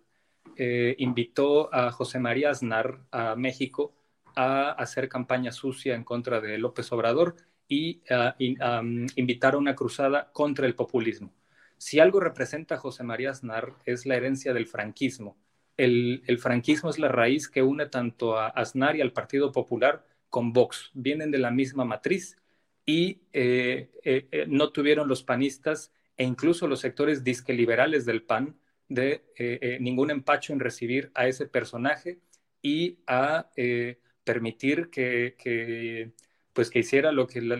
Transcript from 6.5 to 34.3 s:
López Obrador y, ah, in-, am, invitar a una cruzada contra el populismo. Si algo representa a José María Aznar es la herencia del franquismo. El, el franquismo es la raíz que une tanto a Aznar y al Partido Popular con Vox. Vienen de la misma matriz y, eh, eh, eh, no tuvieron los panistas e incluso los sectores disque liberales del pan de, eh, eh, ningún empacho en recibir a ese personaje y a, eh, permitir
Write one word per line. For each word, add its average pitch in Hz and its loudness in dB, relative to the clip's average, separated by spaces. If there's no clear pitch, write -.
López 117 -4
Obrador 131 2
y, 156 -2
ah, 123 2
in-, 131 -2
am, 120 -2
invitar 127 2
a 143 0
una 143 0
cruzada 139 0
contra 143 0
el 123 0
populismo. 113 -2
Si - 0
algo 190 8
representa 156 -2
a 139 -8
José 127 -10
María 120 -4
Aznar 117 -8
es 123 -4
la 131 2
herencia 131 -2
del 113 0
franquismo. 107 -6
El, 123 4
el 120 2
franquismo 131 2
es 151 -4
la 147 2
raíz 123 2
que - 0
une 143 2
tanto 120 -2
a 110 0
Aznar 131 0
y 151 -2
al 127 0
Partido 139 -2
Popular 143 0
con 117 -2
Vox. - 2
Vienen 147 -2
de 139 0
la 120 0
misma 131 0
matriz 120 -4
y, 170 0
eh, 127 0
eh, 135 0
eh, 151 -2
no 147 2
tuvieron 147 2
los 131 0
panistas 135 -2
e 131 -2
incluso 147 2
los 139 0
sectores 143 0
disque 123 -2
liberales 120 4
del 113 0
pan 131 -2
de, 135 0
eh, 120 -4
eh, 123 -4
ningún 127 2
empacho 143 0
en 139 -2
recibir 127 -4
a 127 0
ese 131 -2
personaje 135 -4
y 165 -2
a, 143 0
eh, 120 -2
permitir 120 -2